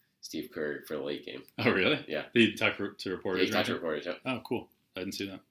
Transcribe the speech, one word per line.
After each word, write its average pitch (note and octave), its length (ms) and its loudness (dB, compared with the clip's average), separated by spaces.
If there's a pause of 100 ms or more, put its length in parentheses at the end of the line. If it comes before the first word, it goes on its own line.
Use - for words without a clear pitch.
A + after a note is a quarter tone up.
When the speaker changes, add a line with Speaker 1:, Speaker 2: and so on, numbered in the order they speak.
(220)
Speaker 1:
Steve - 320 -8
Kerr D2+ 340 -4
for D#2 80 -6
the C#2+ 80 -4
late C#2+ 220 -4
game. - 160 -10 (160)
Speaker 2:
Oh, A2 140 4
really? G2 360 2
Speaker 1:
Yeah. D2+ 260 -4
Speaker 2:
Did A2 180 8
he - 40 -6
talk G#2+ 240 0
re-, G2+ 200 -4
to G2 100 -6
reporters F#2 340 0
Speaker 1:
He F2+ 60 4
Speaker 2:
or - 40 -2
Speaker 1:
talked F2+ 120 4
to F2+ 80 0
Speaker 2:
anything? E2 160 -2
Speaker 1:
reporters, D2 160 -2 (200)
yeah. C3 80 -2
Speaker 2:
Oh, A2+ 120 -6
cool. A2+ 240 -4 (260)
I F#2+ 60 -8
didn't F#2 140 -6
see G2 120 -4
that. F#2+ 240 -12